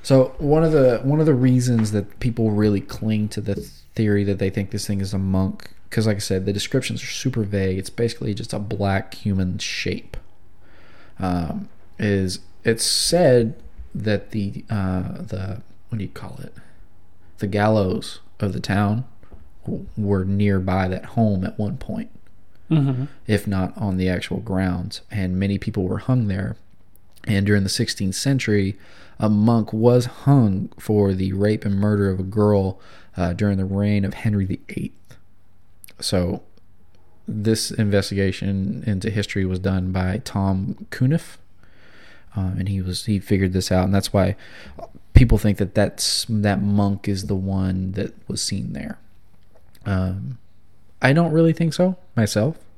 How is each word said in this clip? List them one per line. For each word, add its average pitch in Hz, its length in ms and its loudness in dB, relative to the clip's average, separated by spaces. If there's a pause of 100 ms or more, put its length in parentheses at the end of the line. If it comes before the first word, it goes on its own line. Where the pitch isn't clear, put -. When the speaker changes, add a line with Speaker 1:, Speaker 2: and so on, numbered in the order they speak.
Speaker 1:
So 131 340 4
one 151 260 4
of 160 80 4
the, 127 320 6
one 143 160 2
of 160 60 4
the 151 80 6
reasons 123 580 4
that 104 300 -2
people 113 300 0
really 104 280 4
cling 107 500 -2
to 107 120 -6
the 104 140 -4 (380)
theory 104 300 2
that 98 160 0
they 98 100 0
think 98 220 -2
this - 160 -4
thing 98 140 -2
is 98 120 -4
a 98 40 0
monk, 95 540 0 (180)
'cause 110 180 0
like 107 80 2
I 98 40 -6
said, 95 260 -2
the 101 80 0
descriptions 113 500 -2
are - 40 -10
super 120 360 -2
vague. 98 340 0
It's 92 120 -6
basically - 440 -2
just 110 200 -6
a - 60 -4
black 101 560 -2
human 95 420 0
shape. - 580 -6 (1040)
Um, 90 480 -2 (320)
is 98 400 0 (240)
it's 113 220 2
said 127 760 4 (320)
that 104 380 -2
the, 104 380 -4
uh, 92 540 -2
the, 95 380 -8 (280)
what 117 80 -6
do 95 80 -4
you 90 60 -10
call - 300 -12
it? - 120 -14 (840)
The 104 80 -4
gallows 104 760 0 (180)
of 101 140 0
the - 80 -4
town 104 420 0 (640)
w-, - 180 -6 (100)
were 98 300 0
nearby 95 640 2
that 92 180 -4
home 104 400 0
at - 140 -6
one 110 180 -4
point, 226 320 -8 (640)
Speaker 2:
Mm-hmm. 139 340 2 (220)
Speaker 1:
if 104 200 2
not 92 300 -2
on 98 200 -2
the 92 120 2
actual 90 300 -2
grounds. 92 640 -2 (100)
And 92 280 -2
many 98 180 2
people 104 300 -2
were 101 120 -2
hung 127 280 2
there. 98 300 -4 (680)
And 101 200 2
during 104 180 4
the 95 60 0
sixteenth 101 460 -2
century, 104 600 2 (440)
a 107 100 2
monk 107 420 4
was 120 340 6
hung 120 720 4
for 101 360 4
the 95 200 0
rape 104 320 2
and 101 140 2
murder 101 300 4
of 92 100 0
a 92 40 -4
girl, 98 560 2 (360)
uh, 87 180 0
during 101 240 2
the 95 80 0
reign 101 380 2
of 95 120 -2
Henry 104 300 0
the 92 140 -4 (100)
eighth. - 480 -10 (840)
So 90 420 0 (840)
this 110 440 0
investigation 98 1120 0
into 101 240 -2
history 101 360 -2
was 92 140 -2
done 92 320 0
by 92 320 0
Tom 95 680 -2
Cuniff, - 460 0 (1000)
um, 95 240 -2
and 98 100 -2
he 98 120 -2
was, 92 240 -6
he 104 140 0
figured 95 340 2
this 92 180 0
out, 92 140 4
and 95 100 2
that's - 180 0
why 98 220 2 (800)
people 117 240 10
think 101 200 2
that 98 160 -2
that's, - 560 0
that 104 320 2
monk 101 460 2
is 95 180 -2
the 101 100 0
one 95 580 0
that - 200 -4 (160)
was - 120 -4
seen - 320 -4
there. - 260 -10 (840)
Um, 98 520 -2 (640)
I 131 120 6
don't 165 180 4
really 165 220 4
think 165 200 0
so 185 240 2 (180)
myself. 113 420 2 (200)